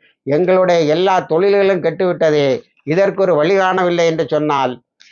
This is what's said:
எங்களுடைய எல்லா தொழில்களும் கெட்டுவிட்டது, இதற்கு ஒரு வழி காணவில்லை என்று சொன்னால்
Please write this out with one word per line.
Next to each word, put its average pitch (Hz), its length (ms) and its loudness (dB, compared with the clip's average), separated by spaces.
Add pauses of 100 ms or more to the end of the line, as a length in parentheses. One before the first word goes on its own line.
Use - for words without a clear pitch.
(220)
எங்களுடைய 180 580 0
எல்லா 175 400 0
தொழில்களும் 190 640 0
கெட்டுவிட்டது, 160 640 0 (400)
இதற்கு 190 380 -2
ஒரு 180 120 2
வழி 165 220 2
காணவில்லை 180 500 0
என்று 160 220 -2
சொன்னால் 143 540 -2 (300)